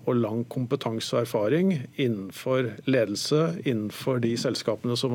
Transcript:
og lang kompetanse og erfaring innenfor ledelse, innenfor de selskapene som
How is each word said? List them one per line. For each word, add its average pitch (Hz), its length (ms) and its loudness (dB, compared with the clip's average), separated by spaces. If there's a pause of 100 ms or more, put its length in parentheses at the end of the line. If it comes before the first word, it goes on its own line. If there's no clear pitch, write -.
og 127 80 2
lang 117 300 0
kompetanse 120 720 -4
og 120 80 2
erfaring 135 480 2 (260)
innenfor 120 720 0 (160)
ledelse, 135 800 2
innenfor 120 560 -2
de 117 160 0
selskapene 117 600 -2
som 127 180 0